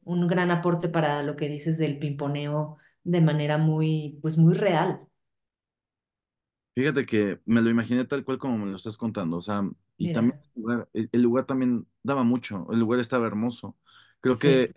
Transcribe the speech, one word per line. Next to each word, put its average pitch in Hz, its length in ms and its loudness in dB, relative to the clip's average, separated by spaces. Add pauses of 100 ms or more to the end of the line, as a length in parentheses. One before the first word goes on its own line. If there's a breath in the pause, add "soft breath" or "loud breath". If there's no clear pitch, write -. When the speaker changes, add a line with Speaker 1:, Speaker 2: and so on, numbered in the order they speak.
Speaker 1:
un 175 240 0
gran 165 240 2
aporte 165 380 0
para 147 320 0
lo 147 140 -4
que 151 120 -4
dices 151 300 -4
del 143 200 -2
pimponeo 147 800 -4 (260 loud breath)
de 175 180 2
manera 151 360 2
muy, 156 640 0
pues, 160 160 -4
muy 165 160 8
real. 190 460 0 (1700)
Speaker 2:
Fíjate 135 300 0
que 104 400 0
me 117 160 4
lo 113 80 4
imaginé 117 380 0
tal 131 180 -4
cual 131 140 -4
como 127 200 -4
me 104 80 -6
lo 95 100 -8
estás 107 200 -10
contando, 101 400 -4
o 87 60 -6
sea, 101 200 -4 (360)
y 165 100 -2
Speaker 1:
Mira. - 20 -4
Speaker 2:
también 123 280 0 (180)
el 117 60 -10
lugar, 113 320 -4
el, 110 180 -4
el 120 100 4
lugar 120 220 4
también 127 420 -2 (160)
daba 135 220 0
mucho, 117 480 -2
el 113 80 2
lugar 117 180 2
estaba 120 280 0
hermoso. 107 500 -6 (440 soft breath)
Creo 127 200 2
Speaker 1:
Sí. 143 80 2
Speaker 2:
que 131 280 4